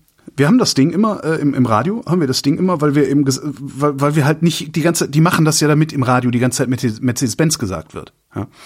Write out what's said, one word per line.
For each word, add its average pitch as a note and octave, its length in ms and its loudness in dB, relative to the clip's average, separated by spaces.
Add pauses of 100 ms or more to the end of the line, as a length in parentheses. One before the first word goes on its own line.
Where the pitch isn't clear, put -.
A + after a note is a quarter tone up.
(360)
wir C#3 100 2
haben A3+ 120 4
das A3 160 0
Ding C#3 160 2
immer, G#3 340 0
äh, D#3 160 -2
im, C#3 140 0
im C3 120 2
Radio C3 400 0
haben F3 140 0
wir C#3+ 80 0
das B2+ 140 -2
Ding C#3+ 160 0
immer, F3+ 240 0
weil D3+ 120 2
wir C#3+ 140 2
eben C#3+ 160 2
ges-, C3+ 180 -2
weil, C#3 560 -4
weil C#3+ 160 0
wir D3+ 120 2
halt D3+ 160 0
nicht D#3+ 340 -2
die D#3+ 60 -2
ganze, E3 260 0
die D3 140 2
machen E3 240 2
das D#3 120 2
ja D#3 100 2
damit D#3 260 2
im C#3+ 100 -2
Radio B2 260 2
die B2 80 0
ganze B2 200 0
Zeit B2+ 100 -2
Mercedes-, A#2 320 -2
Mercedes-Benz C3 580 -2
gesagt F2 360 -8
wird. - 180 -14 (240)
Ja? G2 100 -6 (200)